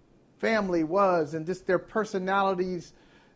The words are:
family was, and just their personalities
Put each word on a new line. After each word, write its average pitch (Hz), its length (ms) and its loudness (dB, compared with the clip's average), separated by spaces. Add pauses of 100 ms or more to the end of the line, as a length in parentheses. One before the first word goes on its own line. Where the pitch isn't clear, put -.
(380)
family 196 460 0
was, 170 500 2
and 160 120 -6
just 180 200 -8
their 180 120 2
personalities 190 1120 -2 (440)